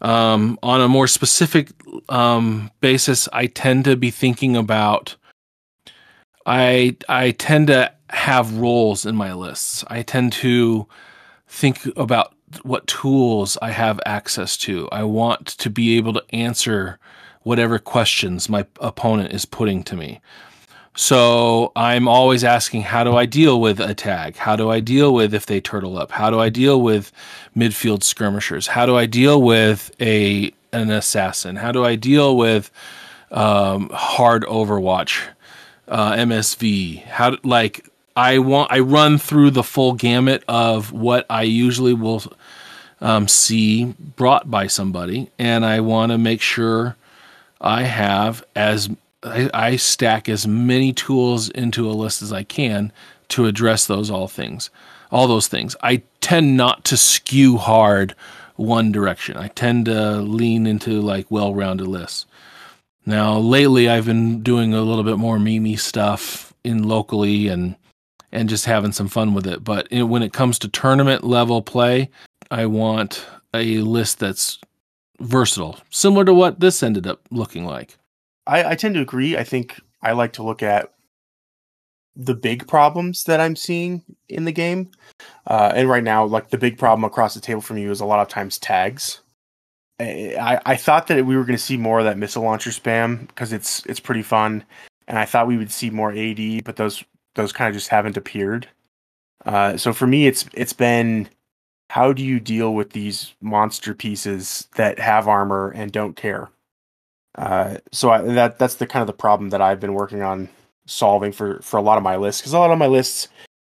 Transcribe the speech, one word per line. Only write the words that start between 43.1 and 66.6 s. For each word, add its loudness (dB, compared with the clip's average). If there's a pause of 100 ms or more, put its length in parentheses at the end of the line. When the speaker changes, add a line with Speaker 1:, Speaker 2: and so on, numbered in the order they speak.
Speaker 1:
see 2 (220)
brought 2
by 0
somebody, -4
and 0
I 2
wanna 0
make 0
sure -2 (640)
I 0
have -2 (100)
as, -2 (320)
I, -4
I 0
stack 0
as -4
many 2
tools 0
into -4
a -4
list -4
as -10
I -6
can -4 (360)
to 2
address 2
those -2
all -6
things, -10 (420)
all 4
those 2
things. -6
I 0 (180)
tend 2
not 0
to 0
skew 4
hard 4 (420)
one 0
direction. -4
I -10
tend 0
to 0
lean 0
into, -2
like, -4
well-rounded -2
lists. -10 (800)
Now, 0
lately, 6
I've 2
been 0
doing 2
a 0
little 0
bit 0
more 0
meme 0
stuff -4 (100)